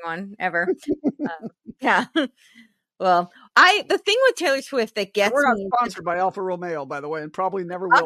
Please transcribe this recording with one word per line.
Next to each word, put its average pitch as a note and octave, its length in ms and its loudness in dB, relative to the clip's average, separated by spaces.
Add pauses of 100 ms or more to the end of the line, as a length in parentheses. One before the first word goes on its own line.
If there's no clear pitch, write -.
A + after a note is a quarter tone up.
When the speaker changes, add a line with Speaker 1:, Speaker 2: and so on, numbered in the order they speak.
Speaker 1:
one F3+ 340 -8
ever. F3 340 0
Speaker 2:
<laughs> - 480 -4
Speaker 1:
Um, F3 280 -8 (320)
yeah. A#3+ 340 2
<laughs> D4 120 0 (760)
Well, F3+ 320 2 (240)
I, F4+ 320 6
the F4+ 100 2
thing G4+ 180 0 (120)
with A#4 80 2
Taylor C#4 260 0
Swift A#3 320 -4
that G3+ 120 -2
Speaker 2:
And F#3+ 60 -20
Speaker 1:
gets G#3 220 2
Speaker 2:
we're C#4+ 140 4
not A#3 80 2
Speaker 1:
me G3 80 -8
is G3 120 -8
Speaker 2:
sponsored G#3 280 -2
by F3 140 -2
Alfa F#3 220 -2
Romeo, F3 460 -6
by C#3+ 140 -8
the D3 80 -10
way, D#3 140 -6
and D#3 100 -12
probably F#3 320 -4
never F3+ 240 -6
will B3 180 6